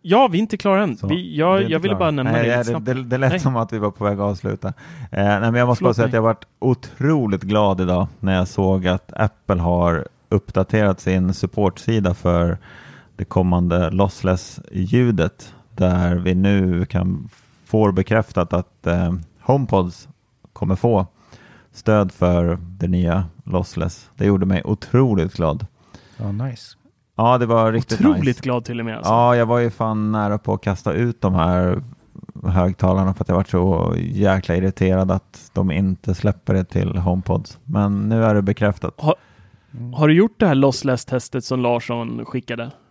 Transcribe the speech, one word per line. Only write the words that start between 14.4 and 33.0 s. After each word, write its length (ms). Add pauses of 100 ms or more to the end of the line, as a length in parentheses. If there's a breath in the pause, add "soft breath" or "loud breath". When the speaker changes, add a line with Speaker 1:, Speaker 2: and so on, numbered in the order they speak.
Speaker 2:
där 380
vi 200
nu 500
kan, 440 (360)
får 280
bekräftat 600
att, 340
eh, 260 (280)
HomePods 680 (440)
kommer 240
få 300 (680 soft breath)
stöd 400
för 480
det 280
nya 360 (200)
lossless. 720
Det 100
gjorde 200
mig 180
otroligt 720
glad. 320 (500 soft breath)
Speaker 3:
Ja, 160
nice. 440 (400)
Speaker 2:
Ja, 220
det 80
var 260
riktigt 280
Speaker 1:
Otroligt 240
Speaker 2:
nice. 180
Speaker 1:
glad 220
till 160
och 60
med, 100
alltså. 160
Speaker 2:
Ja, 240
jag 100
var 120
ju 120
fan 420
nära 260
på 160
att 80
kasta 300
ut 280
de 140
här 480 (640)
högtalarna 680